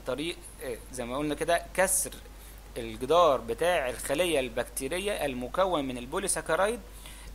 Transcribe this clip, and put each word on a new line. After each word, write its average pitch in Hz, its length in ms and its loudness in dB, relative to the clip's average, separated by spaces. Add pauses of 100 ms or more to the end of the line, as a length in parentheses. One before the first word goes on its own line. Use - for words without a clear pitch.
طريق، 147 280 -2 (280)
آه، 120 140 -6 (160)
زي 123 120 -6
ما 123 120 -4
قلنا 151 180 0
كده 165 380 2
كسر 180 380 2 (680)
الجدار 127 640 6
بتاع 135 480 2
الخلية 147 500 2
البكتيرية 135 840 -2
المكون 139 600 0
من 127 120 -4
البوليساكرايد. 175 840 0 (560)